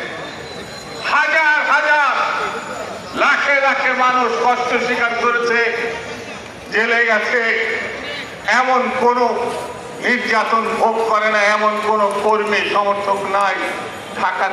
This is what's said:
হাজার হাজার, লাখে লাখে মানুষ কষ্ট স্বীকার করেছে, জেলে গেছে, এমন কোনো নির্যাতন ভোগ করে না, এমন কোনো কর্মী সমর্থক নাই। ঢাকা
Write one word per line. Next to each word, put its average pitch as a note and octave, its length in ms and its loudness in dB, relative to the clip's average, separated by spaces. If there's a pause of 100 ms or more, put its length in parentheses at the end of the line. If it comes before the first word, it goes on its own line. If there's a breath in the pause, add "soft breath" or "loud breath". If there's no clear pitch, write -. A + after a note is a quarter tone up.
(1040)
হাজার D4+ 680 2
হাজার, D4 440 4 (1000)
লাখে C4+ 420 2
লাখে C4+ 320 2
মানুষ B3+ 400 2 (120)
কষ্ট B3 400 2
স্বীকার A#3+ 300 0
করেছে, A#3 600 2 (960)
জেলে A#3 340 2
গেছে, A3+ 600 0 (800)
এমন B3+ 360 2 (180)
কোনো A#3+ 520 2 (500)
নির্যাতন A3 680 0 (100)
ভোগ A3 300 2
করে G#3+ 220 2
না, G#3 120 2
এমন G#3+ 440 2
কোনো G#3 380 2
কর্মী G#3 340 2 (140)
সমর্থক G3+ 460 0 (140)
নাই। G3 220 2 (680)
ঢাকা F#3+ 300 0